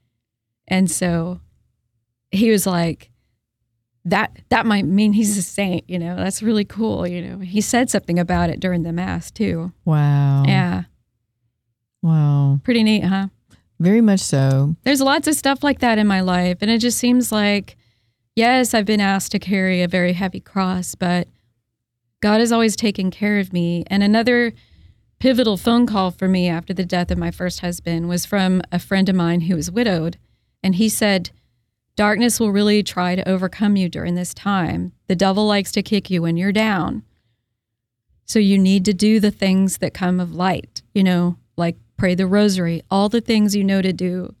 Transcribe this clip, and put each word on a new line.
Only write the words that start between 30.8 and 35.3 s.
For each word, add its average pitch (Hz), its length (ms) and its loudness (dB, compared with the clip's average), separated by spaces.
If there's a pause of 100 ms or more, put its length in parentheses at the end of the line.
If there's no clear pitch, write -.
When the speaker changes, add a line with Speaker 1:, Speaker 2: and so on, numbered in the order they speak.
Speaker 1:
said, 202 400 0 (640)
"Darkness 214 440 2
will 214 120 0
really 208 320 2
try 180 320 -2
to 185 120 -4
overcome 190 480 0
you 185 140 0
during 175 260 -6
this 180 180 -6
time. 180 600 -4 (140)
The 185 80 0
devil 196 300 2